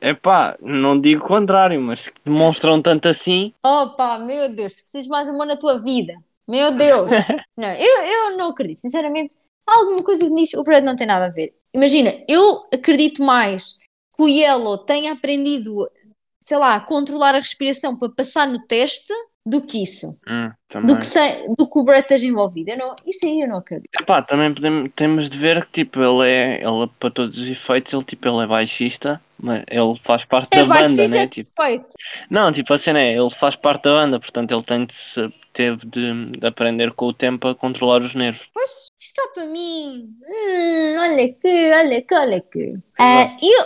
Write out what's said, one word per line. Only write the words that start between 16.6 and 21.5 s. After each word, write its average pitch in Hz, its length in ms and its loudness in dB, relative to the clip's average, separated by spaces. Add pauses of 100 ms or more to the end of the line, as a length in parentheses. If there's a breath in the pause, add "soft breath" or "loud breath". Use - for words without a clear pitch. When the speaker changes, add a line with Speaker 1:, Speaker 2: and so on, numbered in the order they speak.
Speaker 2:
a - 60 -2
controlar 285 540 0
a 269 40 0
respiração 269 580 -4
para 247 120 -6
passar 262 400 -2
no 247 180 -8
teste 254 460 -2 (320)
do 254 160 -2
que 220 220 -6
isso. 156 340 -8 (100)
Speaker 1:
Hum, 117 220 -6
Speaker 2:
Do 110 60 -16 (140)
Speaker 1:
também. 233 300 2
Speaker 2:
que 226 80 -4
se-, - 400 0 (120)